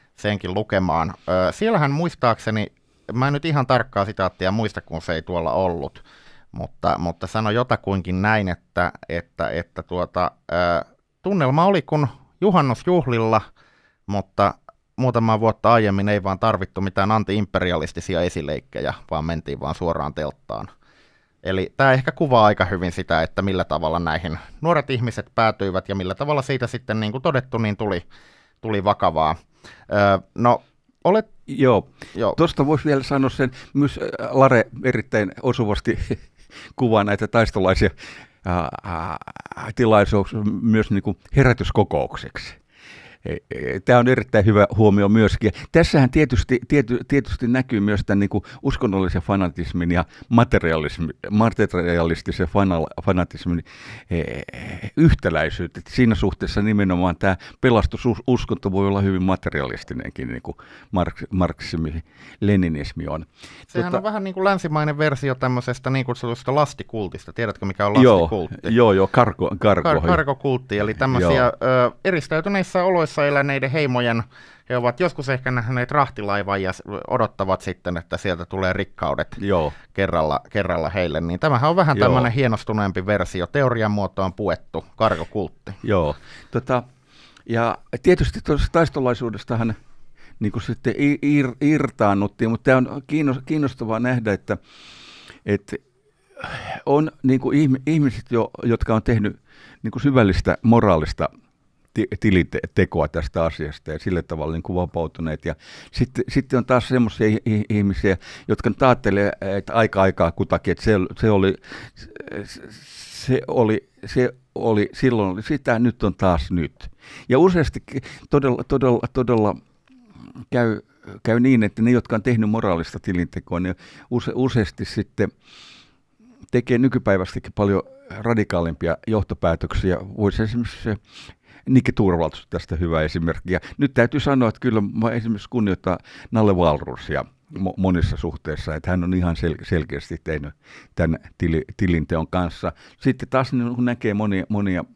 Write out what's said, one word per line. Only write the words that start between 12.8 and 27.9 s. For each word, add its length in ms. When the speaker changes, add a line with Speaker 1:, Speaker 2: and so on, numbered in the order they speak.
Speaker 1:
mutta 480
muutamaa 440
vuotta 340
aiemmin 360
ei 140
vaan 160
tarvittu 420
mitään 300
anti-imperialistisia 1080
esileikkejä, 720
vaan 140
mentiin 340
vaan 160
suoraan 380
telttaan. 540
Eli 340
tää 160
ehkä 180
kuvaa 340
aika 200
hyvin 260
sitä, 300
että 200
millä 220
tavalla 360
näihin 400
nuoret 280
ihmiset 460
päätyivät 540
ja 60
millä 200
tavalla 260
siitä 260
sitten, 320
niin 120
kuin 100
todettu, 360
niin 200
tuli, 260